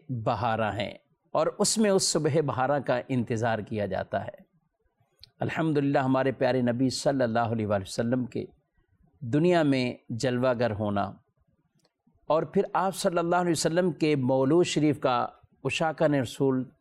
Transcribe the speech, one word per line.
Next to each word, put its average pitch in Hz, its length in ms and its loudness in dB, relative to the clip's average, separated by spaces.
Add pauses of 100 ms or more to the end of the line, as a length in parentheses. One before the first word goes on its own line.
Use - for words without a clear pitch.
بہارہ 113 640 -2
ہیں 98 220 -6 (400)
اور 156 120 0 (120)
اس 208 200 0
میں 214 120 4
اس 190 120 4
صبح 156 440 0
بہارہ 131 320 0
کا 123 300 0
انتظار 113 500 0
کیا 104 280 -4
جاتا 92 380 -4
ہے۔ - 120 -12 (1040)
الحمدللہ 143 600 0
ہمارے 131 340 2
پیارے 127 300 0
نبی 120 280 0
صلی 139 320 -2
اللہ 117 320 0
علیہ 113 120 -2
وآلہ 98 200 0
وسلم 123 400 -2
کے 113 180 -8 (800)
دنیا 156 400 2
میں 131 320 2 (140)
جلوہ 123 520 0
گر 117 100 2
ہونا 101 320 -2 (1300)
اور 156 140 2
پھر 175 200 0 (100)
آپ 180 240 0
صلی 175 220 -2
اللہ 170 180 2
علیہ 180 140 2
وسلم 170 420 0
کے 151 240 0
مولود 135 500 4
شریف 151 340 2
کا 120 260 0 (380)
عشاقان 156 500 0
رسول 131 480 0 (180)